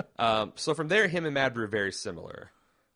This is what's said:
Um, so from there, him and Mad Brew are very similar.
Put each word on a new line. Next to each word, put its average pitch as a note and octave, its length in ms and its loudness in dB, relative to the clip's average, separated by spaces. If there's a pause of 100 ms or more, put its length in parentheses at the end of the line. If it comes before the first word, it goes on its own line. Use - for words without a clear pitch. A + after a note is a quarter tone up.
(200)
Um, A2 360 2
so D#3 200 -2
from D#3 120 -4
there, G3+ 200 4
him E3 180 -2
and D3 80 -2
Mad C3 220 2
Brew A#2 80 -2
are G#2 40 -2
very G2 240 0
similar. - 600 -10 (440)